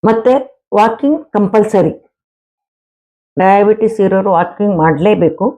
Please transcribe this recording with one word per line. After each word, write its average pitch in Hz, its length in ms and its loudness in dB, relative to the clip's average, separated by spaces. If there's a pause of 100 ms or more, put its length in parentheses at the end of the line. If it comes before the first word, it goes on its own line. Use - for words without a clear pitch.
ಮತ್ತೆ 226 300 0 (400)
ವಾಕಿಂಗ್ 226 580 0
ಕಂಪಲ್ಸರಿ. 208 600 0 (1500)
ಡಯಾಬಿಟಿಸ್ 208 600 2
ಇರೋರು 190 320 0
ವಾಕಿಂಗ್ 180 460 -2
ಮಾಡ್ಲೇಬೇಕು. 165 680 0 (120)